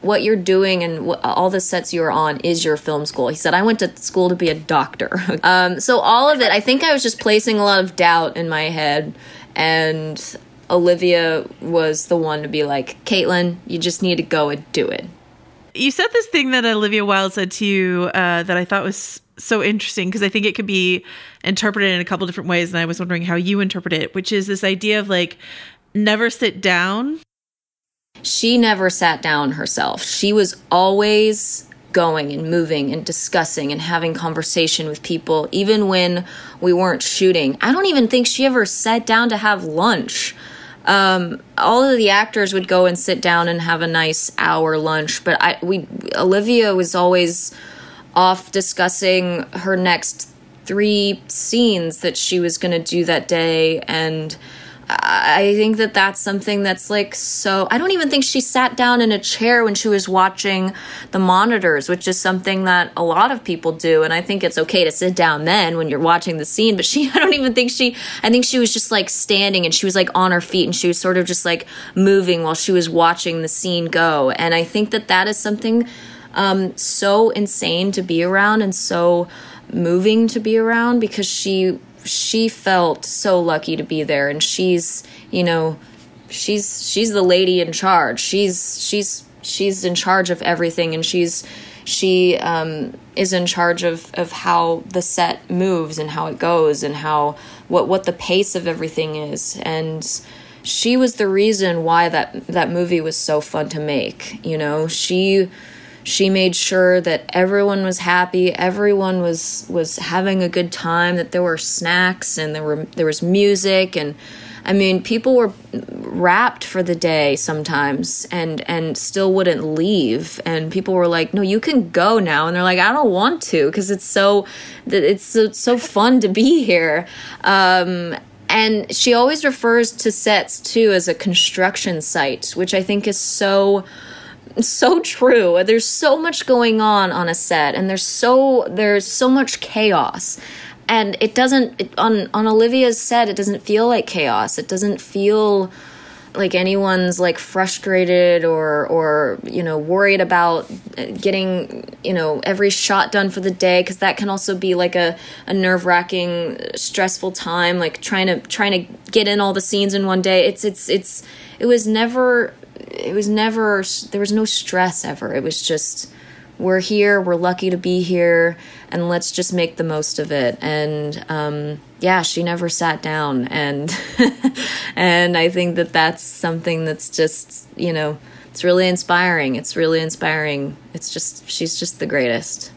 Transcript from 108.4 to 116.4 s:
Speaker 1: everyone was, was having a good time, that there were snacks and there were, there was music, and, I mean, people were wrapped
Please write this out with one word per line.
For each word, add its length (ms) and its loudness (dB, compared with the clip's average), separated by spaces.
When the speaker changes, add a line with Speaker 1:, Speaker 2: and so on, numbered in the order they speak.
Speaker 1:
everyone 680 0
was, 480 -4
was 280 -4
having 440 -2
a 80 0
good 220 -2
time, 460 0
that 140 -4
there 120 0
were 160 0
snacks 800 -2
and 160 -4
there 80 -6
were, 220 -2
there 100 0
was 160 -2
music, 720 2
and, 200 -4
I 80 0
mean, 300 2
people 320 2
were 180 4
wrapped 920 0